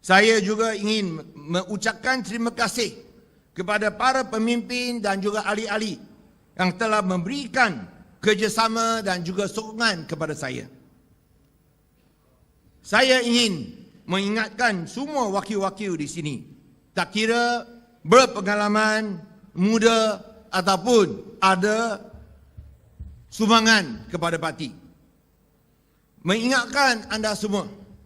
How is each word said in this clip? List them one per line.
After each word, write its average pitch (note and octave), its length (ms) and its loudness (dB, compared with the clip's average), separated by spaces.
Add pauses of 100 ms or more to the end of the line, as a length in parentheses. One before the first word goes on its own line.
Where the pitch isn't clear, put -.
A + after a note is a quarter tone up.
Saya G#3 400 6
juga A3 320 0
ingin G3+ 560 -2
mengucapkan F#3+ 880 -4
terima A3+ 320 -4
kasih A3+ 400 -2 (640)
kepada G#3 320 -2
para B3+ 400 0
pemimpin A#3+ 720 -2
dan G3 240 -2
juga G#3 240 -2
ahli-ahli G#3+ 480 -4 (640)
yang F3+ 160 0
telah G#3+ 240 2
memberikan G3 800 -2 (400)
kerjasama A3+ 800 2
dan F#3 240 -4
juga F#3 240 -4
sokongan A3 560 -4
kepada D3+ 320 -6
saya. B2+ 320 -10 (2250)
Saya B3+ 400 4
ingin A3+ 560 0 (320)
mengingatkan G#3 800 -2
semua C4+ 400 -4
wakil-wakil G3 640 -4
di D3 160 -6
sini, D3 320 -8 (480)
tak F3 240 -4
kira A#3 480 2 (400)
berpengalaman, G#3+ 1200 2 (320)
muda A3 640 4 (320)
ataupun F#3+ 880 2
ada G#3 640 2 (1300)
sumbangan A3 800 2
kepada E3+ 240 -2
parti. D#3+ 400 -6 (1500)
Mengingatkan A#3+ 800 2
anda G#3+ 320 -4
semua G3+ 320 -4 (340)